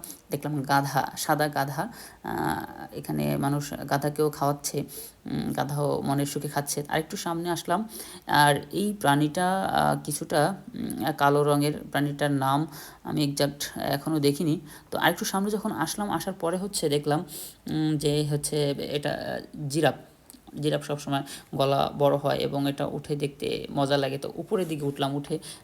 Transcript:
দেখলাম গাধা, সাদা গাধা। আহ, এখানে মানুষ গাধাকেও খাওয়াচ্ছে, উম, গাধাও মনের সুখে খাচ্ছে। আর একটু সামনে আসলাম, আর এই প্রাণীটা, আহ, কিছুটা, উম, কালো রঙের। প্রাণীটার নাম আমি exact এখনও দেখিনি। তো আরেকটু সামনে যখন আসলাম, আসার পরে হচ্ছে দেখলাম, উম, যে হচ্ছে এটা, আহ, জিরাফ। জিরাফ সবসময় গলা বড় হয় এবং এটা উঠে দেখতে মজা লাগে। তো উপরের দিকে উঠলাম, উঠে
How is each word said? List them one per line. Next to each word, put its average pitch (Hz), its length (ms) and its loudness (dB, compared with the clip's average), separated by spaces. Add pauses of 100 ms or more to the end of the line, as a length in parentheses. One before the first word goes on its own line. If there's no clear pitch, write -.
(320)
দেখলাম 147 300 -2
গাধা, 139 560 2
সাদা 151 300 2
গাধা। 143 440 -2 (320)
আহ, - 720 -4
এখানে 147 420 -2
মানুষ 147 360 0 (160)
গাধাকেও 147 400 2
খাওয়াচ্ছে, 143 540 0 (420)
উম, - 280 -2
গাধাও 139 480 0
মনের 139 240 2
সুখে 147 220 -4
খাচ্ছে। 143 400 -4
আর 151 120 0
একটু 160 180 -6
সামনে 170 320 -2
আসলাম, 175 400 0 (380)
আর 147 280 6 (160)
এই 202 280 0
প্রাণীটা, 156 640 2
আহ, 147 400 4
কিছুটা, 156 520 2 (200)
উম, - 420 -4
কালো 143 260 6
রঙের। 147 300 4 (180)
প্রাণীটার 143 400 0
নাম 139 360 2 (360)
আমি 147 320 0
exact - 460 -2
এখনও 147 380 0
দেখিনি। 147 400 2 (320)
তো - 60 -2
আরেকটু 170 280 2
সামনে 196 260 0
যখন 208 200 -2
আসলাম, 202 380 -4
আসার - 240 -2
পরে 175 240 -2
হচ্ছে 185 320 -2
দেখলাম, 151 360 2 (440)
উম, 156 280 2
যে 151 340 2
হচ্ছে 147 400 0
এটা, 143 380 -2
আহ, - 580 -6
জিরাফ। 139 260 4 (640)
জিরাফ 147 260 0
সবসময় 143 380 -2 (320)
গলা 139 420 2
বড় 143 200 6
হয় 139 200 2
এবং 139 320 0
এটা 139 160 -2
উঠে 147 300 -4
দেখতে 143 560 -4
মজা 139 260 4
লাগে। 135 200 0
তো - 180 -6
উপরের 185 320 -2
দিকে 147 180 -4
উঠলাম, 139 300 -2
উঠে 143 240 -4 (240)